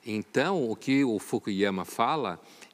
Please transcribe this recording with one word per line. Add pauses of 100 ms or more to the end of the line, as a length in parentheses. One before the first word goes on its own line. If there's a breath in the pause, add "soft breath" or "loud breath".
Então,
o
que
o
Fukuyama
fala (320 loud breath)